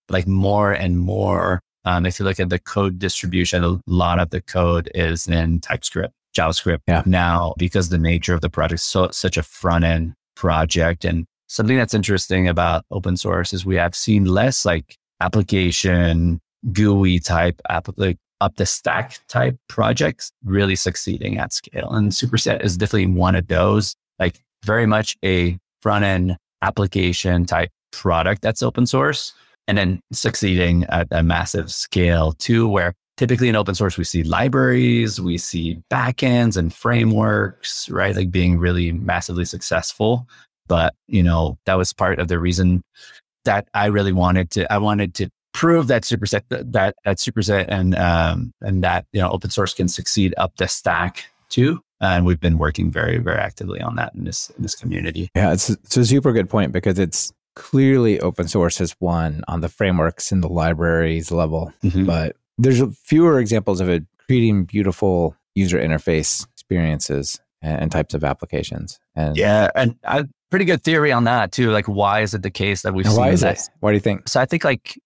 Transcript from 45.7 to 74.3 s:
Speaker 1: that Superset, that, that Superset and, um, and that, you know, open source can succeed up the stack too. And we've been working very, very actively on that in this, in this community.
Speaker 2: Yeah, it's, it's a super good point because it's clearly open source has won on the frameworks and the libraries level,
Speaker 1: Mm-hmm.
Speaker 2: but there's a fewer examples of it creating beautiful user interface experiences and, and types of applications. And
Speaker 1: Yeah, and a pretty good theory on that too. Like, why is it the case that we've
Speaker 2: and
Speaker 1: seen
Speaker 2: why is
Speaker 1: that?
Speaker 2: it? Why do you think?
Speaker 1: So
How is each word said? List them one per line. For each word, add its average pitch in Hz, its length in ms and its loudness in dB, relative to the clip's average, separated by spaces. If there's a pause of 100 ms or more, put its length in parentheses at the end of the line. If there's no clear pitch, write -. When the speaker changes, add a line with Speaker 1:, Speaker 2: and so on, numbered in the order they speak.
Speaker 1:
that 117 160 2
Superset, 113 460 -2
that, 107 540 -2
that 101 140 -2
Superset 101 500 0
and, 92 280 0
um, 85 680 0
and 92 220 -2
that, 90 280 0
you 101 80 -2
know, 90 120 2
open 95 180 -4
source 95 240 -2
can 92 140 -2
succeed - 500 0
up 92 200 -2
the 92 100 -2
stack 87 580 -2 (240)
too. 160 320 0 (180)
And 90 260 2
we've 90 140 2
been 82 200 2
working 80 320 0
very, 80 260 -2
very 82 220 -2
actively - 420 -8
on - 140 -6
that - 180 -6
in - 120 -12
this, - 260 -10
in - 100 -10
this - 140 -6
community. 87 600 -6
Speaker 2:
Yeah, 98 160 2
it's, 92 200 0
it's - 260 -4
a 123 80 4
super 131 260 4
good 104 180 2
point 95 220 0
because 92 280 0
it's - 340 -2 (220)
clearly 135 640 4
open 87 260 -2
source 85 300 2
has 90 240 -4
won 82 460 -2
on 82 140 -4
the 85 80 -4
frameworks 90 600 0
and 95 120 2
the 80 40 -2
libraries 82 840 0
level, 82 420 -2 (100)
Speaker 1:
Mm-hmm. 95 220 0
Speaker 2:
but 80 300 0 (240)
there's 123 200 4
a 123 120 2
fewer 156 480 4
examples 104 420 0
of 90 80 0
it 85 140 2 (240)
creating 113 380 2
beautiful 92 720 0 (200)
user 90 240 2
interface 78 720 -2
experiences 78 840 -4 (240)
and, 78 180 -4
and 80 100 -2
types 78 220 -2
of 76 100 -4
applications. - 760 -6 (160)
And 76 200 -2
Speaker 1:
Yeah, 104 400 2
and 120 280 0
a 143 220 -2 (240)
pretty 190 160 2
good 165 180 0
theory 151 280 2
on 120 140 2
that 117 260 2
too. 117 200 2
Like, 107 160 0
why 101 340 2
is 107 120 -2
it 98 100 -4
the 101 60 -4
case 98 320 -2
that 98 120 -2
we've 95 120 0
Speaker 2:
and 107 80 4
Speaker 1:
seen 113 80 4
Speaker 2:
why 131 80 4
is 180 120 4
Speaker 1:
that? - 180 0
Speaker 2:
it? - 100 -10 (120)
Why 104 100 2
do 104 40 4
you 101 60 4
think? 101 260 -2
Speaker 1:
So 131 140 0